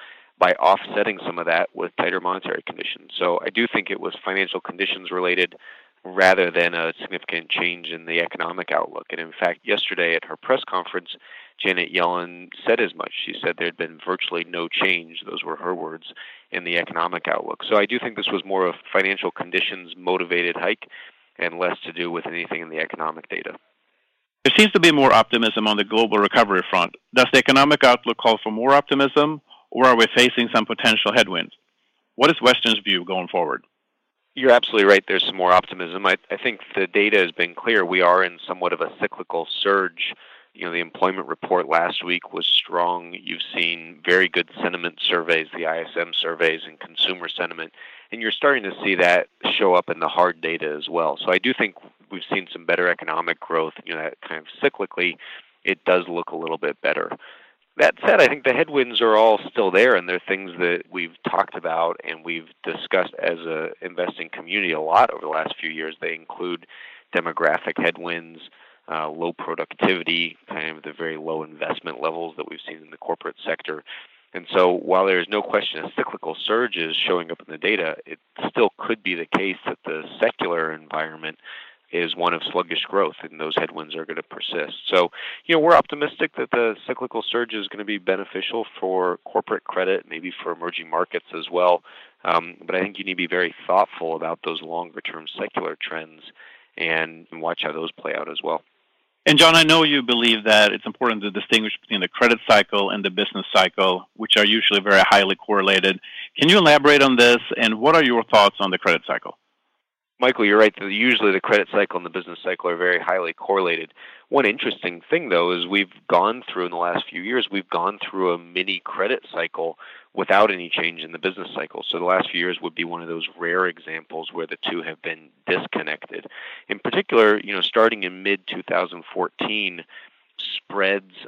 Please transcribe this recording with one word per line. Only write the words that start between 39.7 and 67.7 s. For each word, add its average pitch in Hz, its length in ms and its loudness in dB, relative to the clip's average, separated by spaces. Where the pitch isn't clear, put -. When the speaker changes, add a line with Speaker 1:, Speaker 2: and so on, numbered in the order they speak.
Speaker 1:
You 87 100 -10
know, 85 80 -6
the 85 60 -2
employment 90 480 -2
report 82 420 -2
last 85 360 0
week 90 280 -4
was 87 140 -6
strong. 87 720 -2
You've 85 220 -10
seen 85 520 -6
very 92 220 4
good - 200 -2
sentiment 87 400 -6
surveys, 82 520 0
the 82 120 -6
I 82 140 -2
S 82 100 -10
M 85 140 -6
surveys, 82 520 -2
and 78 120 -20
consumer 85 500 -4
sentiment. 82 460 -10
And 117 100 -10
you're 107 80 -2
starting 135 320 0
to 95 100 -6
see 98 100 2
that 87 320 4
show 95 160 4
up 90 160 2
in 82 80 -6
the 80 100 -4
hard 85 320 0
data 80 380 -4
as 76 100 -12
well. 80 340 -2
So 90 100 0
I 92 60 4
do 123 140 0
think 107 220 -2
we've 92 120 -12
seen 95 200 -4
some 85 120 -14
better 87 220 0
economic 85 540 -4
growth, 80 340 -2
you 85 100 -8
know, 80 60 -8
that 78 200 -8
kind 78 200 -12
of 78 60 -20
cyclically, 90 540 -2
it 95 200 -2
does 90 240 4
look 87 220 -6
a 82 60 -8
little 82 200 -6
bit 73 240 -6
better. 76 300 -2
That 156 180 4
said, 190 160 6
I 135 40 8
think 139 180 -2
the 127 100 2
headwinds 131 480 0
are 110 140 6
all 110 220 6
still 98 200 2
there, 110 260 6
and 87 120 -2
they're 90 180 -2
things 95 340 -4
that 87 300 0
we've 85 240 -8
talked 95 260 0
about 85 500 -2
and 80 200 -12
we've 82 240 -8
discussed 90 480 -2
as 85 180 -2
a 80 320 -6
investing 87 500 -8
community 90 400 -4
a 78 80 -2
lot 87 300 4
over 80 100 -10
the 78 80 -8
last 78 320 -4
few 82 80 -8
years. 80 320 -10
They 82 140 -8
include 85 520 -10
demographic 82 640 -2